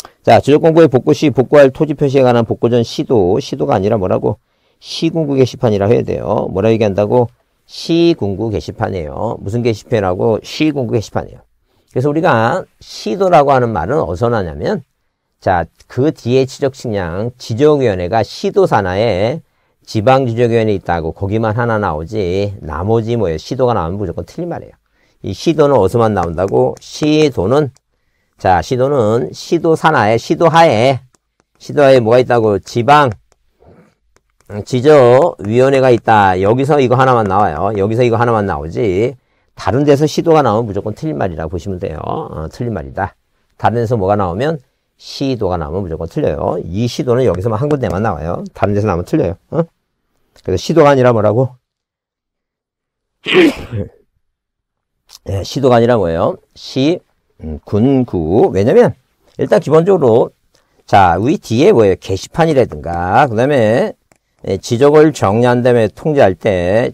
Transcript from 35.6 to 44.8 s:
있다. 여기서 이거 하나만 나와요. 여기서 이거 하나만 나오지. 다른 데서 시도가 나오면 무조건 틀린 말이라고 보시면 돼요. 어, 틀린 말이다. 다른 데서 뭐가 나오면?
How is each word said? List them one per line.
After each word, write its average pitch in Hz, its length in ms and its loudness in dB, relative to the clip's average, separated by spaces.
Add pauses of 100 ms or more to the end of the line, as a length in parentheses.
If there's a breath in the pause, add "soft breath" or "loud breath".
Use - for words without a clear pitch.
있다. 104 520 2
여기서 131 380 2
이거 123 160 2
하나만 123 300 2
나와요. 98 520 -2
여기서 110 260 0
이거 113 120 2
하나만 113 300 0
나오지. 95 680 -2 (400)
다른 120 280 -2
데서 143 220 4
시도가 156 360 2
나오면 117 240 0
무조건 104 300 -6
틀린 151 220 -8
말이라고 80 320 -6
보시면 92 300 -8
돼요. 87 240 -8
어, - 480 -8
틀린 120 220 -8
말이다. 82 420 -8 (420)
다른 104 200 0
데서 120 200 -2
뭐가 98 180 0
나오면? 104 440 -2 (380)